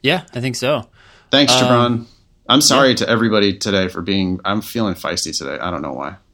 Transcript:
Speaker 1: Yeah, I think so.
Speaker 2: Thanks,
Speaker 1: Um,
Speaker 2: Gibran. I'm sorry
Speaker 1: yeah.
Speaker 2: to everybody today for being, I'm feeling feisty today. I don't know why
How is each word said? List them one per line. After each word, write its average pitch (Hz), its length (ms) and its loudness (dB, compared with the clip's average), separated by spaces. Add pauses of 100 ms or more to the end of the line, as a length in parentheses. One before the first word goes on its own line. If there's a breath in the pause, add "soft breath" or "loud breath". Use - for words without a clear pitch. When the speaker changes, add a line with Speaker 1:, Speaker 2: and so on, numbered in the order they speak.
Speaker 1:
Yeah, 175 300 0
I 123 80 -6
think 127 160 -4
so. 131 320 -2 (400 soft breath)
Speaker 2:
Thanks, 139 240 4
Speaker 1:
Um, 127 80 4
Speaker 2:
Gibran. 120 440 2 (440 soft breath)
I'm 123 120 6
sorry 135 280 4
Speaker 1:
yeah. 117 60 2
Speaker 2:
to - 140 -2
everybody 107 480 2
today 98 300 0
for 90 140 -8
being, 92 420 -2
I'm 101 180 -2
feeling 107 340 -4
feisty 80 420 -6
today. 69 240 -8
I 90 80 -6
don't 78 140 -6
know 71 100 -8
why 71 220 -10 (180)